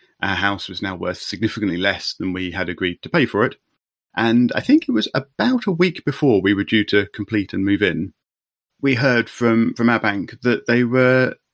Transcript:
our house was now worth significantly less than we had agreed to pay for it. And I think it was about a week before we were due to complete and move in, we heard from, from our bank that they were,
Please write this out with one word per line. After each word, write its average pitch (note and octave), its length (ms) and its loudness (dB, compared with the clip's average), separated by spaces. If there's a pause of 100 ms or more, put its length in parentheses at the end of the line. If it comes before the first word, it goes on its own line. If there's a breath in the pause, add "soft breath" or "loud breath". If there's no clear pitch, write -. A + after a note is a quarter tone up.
(220)
our G2 140 -2
house G2 340 -2
was F#2 120 -10
now F#2+ 140 -6
worth F2+ 220 -6
significantly G2+ 600 -4
less F#2 400 -2
than F#2 140 -6
we F2+ 200 -6
had F2+ 180 -6
agreed F2+ 320 -6
to - 80 -16
pay D3 160 2
for G#2 180 0
it. - 120 -2 (600)
And A#2 400 2
I - 60 0
think D4+ 260 4
it - 40 -4
was G#3+ 220 0
about A#3 520 -2
a G3 60 0
week F3 340 0
before C3+ 360 2
we G2 120 2
were G2+ 100 0
due G#2+ 220 0
to G2+ 220 2
complete G#2 460 -4
and F#2+ 120 -2
move G2 160 2
in, E2+ 320 0 (680)
we C3+ 140 2
heard A#2+ 340 2
from, A2+ 440 2
from A#2 160 2
our A#2 100 2
bank G2+ 440 -4
that A#2+ 240 0
they A#2+ 160 2
were, B2+ 520 2 (180)